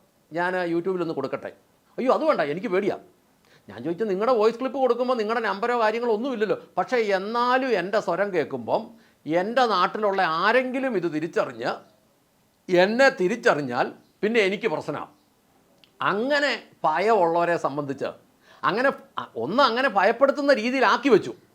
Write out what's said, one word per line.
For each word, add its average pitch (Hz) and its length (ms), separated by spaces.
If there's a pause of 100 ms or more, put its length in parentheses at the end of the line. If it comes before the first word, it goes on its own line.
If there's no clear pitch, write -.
(400)
ഞാൻ 180 140 (200)
YouTube-ൽ 175 340
ഒന്ന് 160 120
കൊടുക്കട്ടെ?" 131 320 (480)
"അയ്യോ, 247 180
അത് 269 120
വേണ്ട, 220 140 (100)
എനിക്ക് 190 220
പേടിയാ." 190 220 (720)
ഞാൻ 101 160
ചോദിച്ചു, 175 280
"നിങ്ങളുടെ 220 280
വോയിസ് 226 200
ക്ലിപ്പ് 262 240
കൊടുക്കുമ്പോൾ 247 360
നിങ്ങളുടെ 226 280
നമ്പറോ 214 360
കാര്യങ്ങളോ 233 340
ഒന്നുമില്ലല്ലോ, 220 400 (200)
പക്ഷേ 185 200 (200)
എന്നാലും 247 520 (100)
എൻ്റെ 196 260
സ്വരം 185 280
കേൾക്കുമ്പം 135 480 (440)
എൻ്റെ 196 380 (100)
നാട്ടിലുള്ള 196 460 (220)
ആരെങ്കിലും 254 580
ഇത് 170 140
തിരിച്ചറിഞ്ഞ് 151 560 (1120)
എന്നെ 233 260 (120)
തിരിച്ചറിഞ്ഞാൽ 175 640 (340)
പിന്നെ 226 280
എനിക്ക് 208 260
പ്രശ്നമാണ്." 143 360 (1000)
അങ്ങനെ 269 420 (320)
ഭയമുള്ളവരെ 170 720 (100)
സംബന്ധിച്ച് 135 420 (600)
അങ്ങനെ, 247 220 (540)
ഒന്ന് 214 240
അങ്ങനെ 247 200 (100)
ഭയപ്പെടുത്തുന്ന 269 540 (100)
രീതിയിലാക്കി 247 520
വെച്ചു. 135 180 (220)